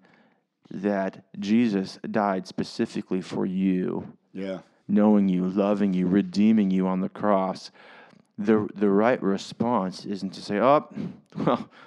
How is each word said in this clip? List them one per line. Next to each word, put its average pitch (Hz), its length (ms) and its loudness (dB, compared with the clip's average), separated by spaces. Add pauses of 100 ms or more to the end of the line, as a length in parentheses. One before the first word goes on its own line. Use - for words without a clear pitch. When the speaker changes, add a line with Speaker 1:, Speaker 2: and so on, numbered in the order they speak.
(720)
Speaker 1:
that 95 540 -4 (140)
Jesus 101 600 0 (120)
died 101 380 0
specifically - 720 -6
for - 260 -6
you, 92 640 -2 (200)
Speaker 2:
Yeah. 95 280 -10 (280)
Speaker 1:
knowing 104 400 4
you, 90 180 2
loving 98 460 0
you, 90 140 0
redeeming 98 640 2
you 95 180 0
on 92 120 -2
the 98 80 -4
cross, 95 640 -2 (680)
the, 107 360 2
the 104 160 2
right 107 320 4
response 98 840 -2
isn't 95 300 -8
to - 80 -16
say, 104 160 -4
"Oh, 139 300 4 (260)
<laughs> - 220 -20
well, - 320 -2 (180)